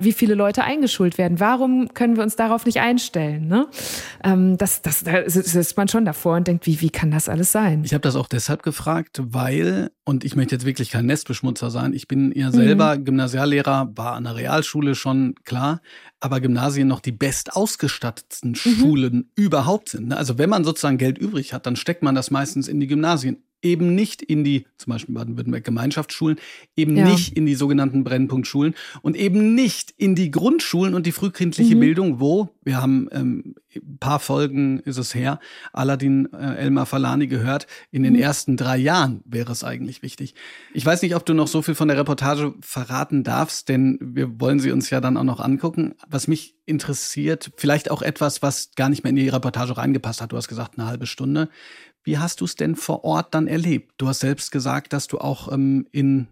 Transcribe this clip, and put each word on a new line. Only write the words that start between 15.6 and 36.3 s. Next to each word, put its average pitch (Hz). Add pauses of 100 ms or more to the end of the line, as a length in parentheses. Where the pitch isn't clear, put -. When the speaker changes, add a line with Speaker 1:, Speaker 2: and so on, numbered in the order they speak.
Speaker 2:
aber 135
Gymnasien 131
noch 131
die 127
bestausgestattetsten -
Speaker 1:
Mhm. 117
Speaker 2:
Schulen 147
überhaupt 175
sind, 110
ne? 127
Also 123
wenn 156
man 196
sozusagen 147
Geld 131
übrig 190
hat, 127
dann 123
steckt -
man 135
das 131
meistens 139
in 147
die 139
Gymnasien. 147 (180)
Eben 175
nicht 208
in 151
die, 139 (140)
zum -
Beispiel 113
Baden-Württemberg 117
Gemeinschaftsschulen, 143 (380)
eben 151
Speaker 1:
Ja. 151
Speaker 2:
nicht 180
in 156
die 143
sogenannten 135
Brennpunktschulen 131 (280)
und 156
eben 214
nicht 240
in 190
die 175
Grundschulen 185
und 180
die 170
frühkindliche 196
Speaker 1:
Mhm. 226
Speaker 2:
Bildung, 165
wo, 170 (160)
wir 131
haben, 131
ähm, 127 (220)
ein 139
paar 143
Folgen 139
ist 135
es 123
her, 127 (340)
Aladdin, 135